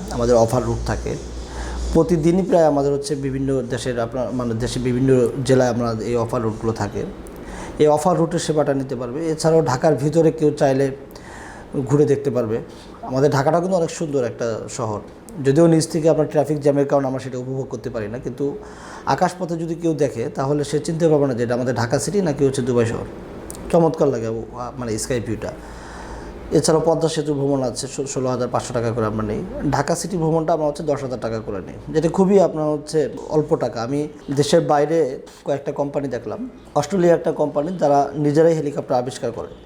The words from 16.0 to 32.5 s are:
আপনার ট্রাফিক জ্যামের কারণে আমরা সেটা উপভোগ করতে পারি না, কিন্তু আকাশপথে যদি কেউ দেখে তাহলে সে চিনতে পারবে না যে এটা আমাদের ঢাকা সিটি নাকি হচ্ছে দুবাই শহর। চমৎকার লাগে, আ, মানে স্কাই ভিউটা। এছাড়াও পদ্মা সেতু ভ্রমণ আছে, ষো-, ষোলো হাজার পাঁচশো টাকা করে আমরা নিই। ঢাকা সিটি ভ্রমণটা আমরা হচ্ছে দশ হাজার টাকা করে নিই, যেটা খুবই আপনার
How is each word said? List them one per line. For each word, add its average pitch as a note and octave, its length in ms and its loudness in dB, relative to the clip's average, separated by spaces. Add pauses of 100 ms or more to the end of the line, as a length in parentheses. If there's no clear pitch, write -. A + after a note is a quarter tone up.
আপনার D3+ 180 4
ট্রাফিক D3+ 340 0
জ্যামের C#3+ 240 4
কারণে C#3 220 2
আমরা C3 120 -4
সেটা B2+ 180 -8
উপভোগ C3 320 -6
করতে A#2+ 200 -8
পারি A2+ 180 -6
না, A2 100 -8
কিন্তু C#3 400 -6 (480)
আকাশপথে F3 500 0
যদি E3 200 -4
কেউ E3 180 0
দেখে B2+ 420 -2
তাহলে C#3+ 280 0
সে D3 160 -2
চিনতে E3 300 0
পারবে C#3+ 180 4
না C3 60 0
যে A#2 100 -2
এটা A#2 100 0
আমাদের B2 220 0
ঢাকা A#2 240 0
সিটি G3 220 0
নাকি C#3+ 240 2
হচ্ছে C3+ 160 0
দুবাই A#2+ 240 2
শহর। G2 200 -4 (680)
চমৎকার D#3+ 360 4
লাগে, A#2 200 0
আ, A#2 500 -8
মানে A#2 200 -4
স্কাই B2 220 -2
ভিউটা। G#2 320 -6 (1000)
এছাড়াও D#3 340 4
পদ্মা D#3+ 240 2
সেতু D3+ 240 -2
ভ্রমণ C#3 300 0
আছে, B2 240 -4
ষো-, C3+ 180 -6
ষোলো B2+ 240 -4
হাজার B2 180 -2
পাঁচশো B2 260 -4
টাকা A#2 180 0
করে A2 140 0
আমরা G#2+ 200 -2
নিই। A2+ 180 -4 (280)
ঢাকা C#3+ 240 0
সিটি F3 220 -4
ভ্রমণটা D#3+ 360 0
আমরা D#3 120 0
হচ্ছে D3 180 -4
দশ D3 180 -2
হাজার B2+ 180 -6
টাকা A2 200 -4
করে G#2 180 -8
নিই, - 360 -12
যেটা D#3+ 160 2
খুবই F#3+ 300 4
আপনার D#3 260 2